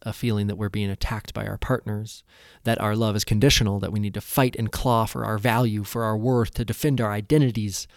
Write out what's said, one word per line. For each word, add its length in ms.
a 100
feeling 340
that 100
we're 120
being 220
attacked 440
by 120
our 120
partners, 640
that 160
our 140
love 220
is 80
conditional, 560
that 120
we 80
need 140
to 60
fight 360
and 160
claw 320
for 200
our 140
value, 460
for 200
our 120
worth, 380
to 100
defend 360
our 120
identities. 720